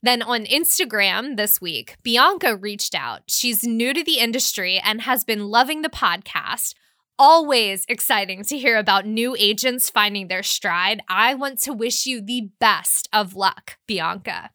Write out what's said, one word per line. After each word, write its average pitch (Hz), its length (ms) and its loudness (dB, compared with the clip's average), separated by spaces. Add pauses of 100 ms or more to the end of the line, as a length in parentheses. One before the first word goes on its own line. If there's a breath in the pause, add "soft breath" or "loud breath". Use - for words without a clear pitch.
Then 247 220 0
on 226 220 -2
Instagram 233 920 0
this 208 240 0
week, 160 440 -8
Bianca 262 500 4
reached 208 400 -8
out. 120 320 -6
She's 233 380 -2
new 233 280 0
to 311 120 -2
the 311 160 0
industry 220 580 -2
and 214 220 -2
has 247 240 0
been 208 240 -2
loving 262 340 2
the 320 60 -2
podcast. - 880 -4 (440)
Always 269 680 6
exciting 202 560 -2
to 285 120 -4
hear 240 220 2
about 196 280 2
new 233 300 -2
agents 233 540 2
finding 208 380 0
their 185 160 -4
stride. 190 640 -2
I 220 260 4
want 269 280 -6
to 294 100 -4
wish 233 340 -4
you 254 140 -4
the 214 400 -6
best - 520 0
of 202 220 0
luck, - 420 -4 (120)
Bianca. 175 680 -6